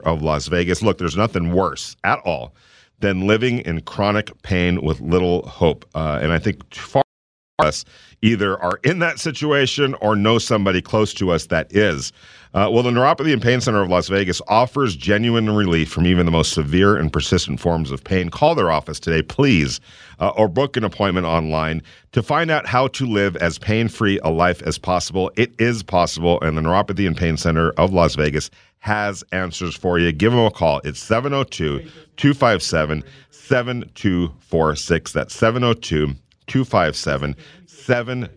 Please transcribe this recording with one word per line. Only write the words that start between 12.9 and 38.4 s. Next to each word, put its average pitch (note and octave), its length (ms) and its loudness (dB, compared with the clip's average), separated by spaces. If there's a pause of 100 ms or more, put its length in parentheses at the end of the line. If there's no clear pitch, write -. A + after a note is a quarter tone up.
Neuropathy C#3 420 2
and A#2 100 0
Pain B2 180 2
Center G#2+ 220 2
of F2+ 80 0
Las F2+ 180 2
Vegas F#2+ 400 0
offers A#2 480 2
genuine A2 580 0
relief E2+ 360 2
from E2 160 0
even F2+ 180 4
the E2 80 0
most D#2+ 200 2
severe F2+ 440 2
and D2+ 160 -2
persistent D2+ 480 -2
forms D#2+ 300 -2
of C2+ 120 -10
pain. F#2 280 -2
Call D#3 240 2
their G2+ 160 0
office D2+ 280 -4
today, D#2+ 240 0
please, F2+ 580 0 (380)
uh, F2+ 120 -2
or G#2+ 180 2
book C3+ 280 -2
an A#2+ 60 -2
appointment F#2 440 0
online D#2+ 560 -2 (300)
to A#2+ 100 0
find D#3+ 280 -2
out D3+ 160 -2
how C3 220 2
to C3 180 -6
live G2+ 300 2
as D#2+ 220 -2
pain-free G#2+ 640 0
a D#2+ 80 0
life E2+ 320 2
as D#2 160 -4
possible. F2+ 580 -2
It A#2 220 0
is A2+ 240 0
possible, E2+ 580 0
and D#2 160 -2
the D#2 60 -2
Neuropathy F#2+ 440 0
and E2 100 0
Pain E2 200 0
Center E2 360 2
of F#2+ 200 2
Las E2+ 220 4
Vegas D2+ 360 -2 (280)
has G#2 440 -4 (100)
answers F2+ 440 -6
for F2 220 0
you. E2+ 120 4
Give F2+ 220 2
them B2 80 4
a A2 100 4
call. D2+ 340 0
It's D2 160 -10
seven B2+ 340 -2
oh C#3 100 0
two, C#2+ 420 -6 (300)
two C#3 160 2
five A2+ 300 2
seven, D#2 420 -2 (260)
seven B2 640 -4
two F2 440 0
four D#2 360 0
six. - 380 -4
That's C#2+ 220 -6
seven A#2+ 300 0
oh A#2 100 4
two, D2+ 400 -4 (320)
two C3 180 0
five E2+ 320 0
seven, C#2 400 -4 (300)
seven B2 720 -4